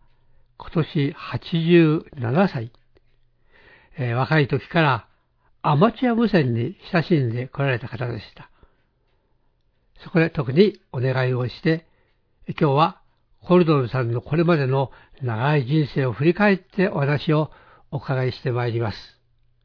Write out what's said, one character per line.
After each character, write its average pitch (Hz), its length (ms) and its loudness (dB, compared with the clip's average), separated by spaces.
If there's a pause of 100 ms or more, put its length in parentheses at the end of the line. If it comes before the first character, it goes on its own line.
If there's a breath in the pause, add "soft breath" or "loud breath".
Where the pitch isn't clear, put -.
(580)
今 - 120 -16
年 147 460 -2
八 - 480 -6
十 165 400 4 (120)
七 139 320 0
歳。 120 240 -8 (1200 soft breath)
え 120 160 -4
ー、 120 40 -2
若 147 240 2
い 135 80 0
時 135 200 -4
か 165 140 2
ら 131 240 0 (580)
ア 151 120 2
マ 220 160 4
チ 254 160 -2
ュ - 20 2
ア 226 60 0
無 226 120 2
線 135 260 2
に 123 220 -4 (160)
親 170 120 0
し 180 100 0
ん 131 160 0
で 123 160 -6
こ - 160 -6
ら 139 80 0
れ 120 80 -2
た 123 100 -10
方 120 200 -8
で 117 100 -8
し - 160 -18
た。 - 160 -20 (1500)
そ - 100 -18
こ 175 80 0
で 160 100 2
特 131 240 -6
に 185 280 4 (100)
お - 80 -10
願 127 320 -2
い 127 40 -2
を 123 140 -2
し - 140 -14
て、 160 240 -2 (600)
今 165 220 0
日 - 20 2
は 160 280 2 (400)
コ 180 180 4
ル 180 60 4
ド 151 140 4
ン 123 100 -2
さ 127 140 -2
ん 117 80 -4
の 117 100 -2
こ - 140 -6
れ 170 80 2
ま 170 140 4
で 139 100 0
の 135 240 0 (300 soft breath)
長 127 360 0
い 135 80 0
人 151 220 0
生 135 200 -2
を 120 60 -2
振 127 120 -4
り 170 100 4
返 202 200 4
っ 185 40 -2
て - 300 -2
お 156 100 -4
話 143 340 0
を 151 200 0 (400 soft breath)
お 143 60 -6
伺 131 260 -4
い 123 80 -2
し - 100 -16
て 143 80 -4
ま 120 160 -2
い 113 60 -4
り 117 80 -2
ま 110 100 -2
す。 - 300 -18 (440)